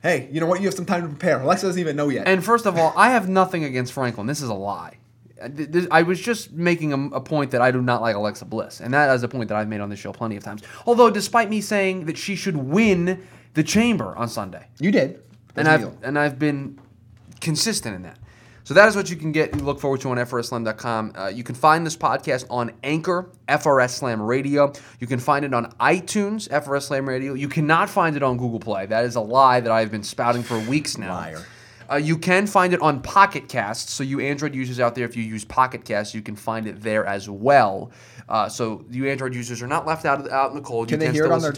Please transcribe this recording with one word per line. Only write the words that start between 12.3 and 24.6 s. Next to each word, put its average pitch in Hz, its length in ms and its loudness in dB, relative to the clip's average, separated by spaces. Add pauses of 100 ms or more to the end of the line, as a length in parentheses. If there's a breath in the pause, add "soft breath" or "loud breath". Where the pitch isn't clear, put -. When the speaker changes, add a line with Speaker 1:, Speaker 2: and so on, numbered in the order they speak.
Speaker 2:
should 175 220 -4
win 180 680 2 (320 loud breath)
the 160 80 2
Chamber 190 540 2
on 117 120 -4
Sunday. 98 380 -8 (140)
Speaker 1:
You 170 100 2
did. 165 300 2 (340)
Speaker 2:
And 147 120 0
Speaker 1:
Doesn't - 20 4
Speaker 2:
I've, 156 140 6
Speaker 1:
mean 95 200 -10
Speaker 2:
and 139 160 -2
I've 147 220 0
been 143 400 -4 (600)
consistent 156 540 -2
in 90 80 -12
that. 82 160 -18 (460 soft breath)
So 139 100 -6
that 208 140 10
is 196 80 2
what 180 140 -2
you 175 60 -6
can 156 140 -4
get, 156 240 0
you 147 80 -2
look 143 160 -2
forward 139 220 0
to 135 100 -4
on 123 80 -2
F 123 140 -4
R 123 80 -2
S 117 80 -6
slam 117 160 -4
dot 107 120 -4
com. 110 400 -4
Uh, 95 120 -6
you 117 160 -8
can 123 100 -10
find 160 320 4
this 156 100 -6
podcast 131 540 -2
on 120 220 -4 (100)
Anchor, 165 480 -2 (160)
F 151 180 0
R 143 160 6
S 127 140 2
Slam 117 260 -4
Radio. 139 520 2 (260 loud breath)